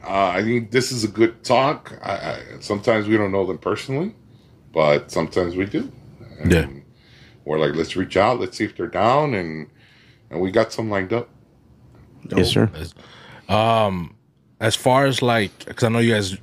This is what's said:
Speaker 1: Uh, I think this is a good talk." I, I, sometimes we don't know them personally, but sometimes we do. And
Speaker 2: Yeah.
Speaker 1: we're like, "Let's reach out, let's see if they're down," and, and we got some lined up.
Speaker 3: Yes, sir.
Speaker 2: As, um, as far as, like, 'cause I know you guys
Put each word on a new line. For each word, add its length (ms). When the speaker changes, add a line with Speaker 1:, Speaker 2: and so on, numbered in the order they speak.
Speaker 1:
Uh, 300
I 80
think 300
this 180
is 140
a 40
good 360
talk." 580
I, 100
I, 260
sometimes 480
we 100
don't 140
know 160
them 120
personally, 580
but 380
sometimes 420
we 120
do. 260
And 120
Speaker 2:
Yeah. 140
Speaker 1:
we're 160
like, 160
"Let's 180
reach 220
out, 240
let's 160
see 80
if 120
they're 120
down," 460
and, 340
and 120
we 100
got 220
some 180
lined 220
up. 160
Speaker 3:
Yes, 140
sir. 240
Speaker 2:
As, 200
um, 680
as 160
far 300
as, 160
like, 300
'cause 180
I 60
know 80
you 160
guys 280